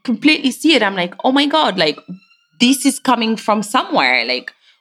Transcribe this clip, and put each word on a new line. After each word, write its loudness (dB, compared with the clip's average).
completely 0
see 0
it. 4
I'm -2
like, -4
"Oh 2
my 2
God, 0
like, 0
this 2
is 0
coming 0
from -2
somewhere. 0
Like, -4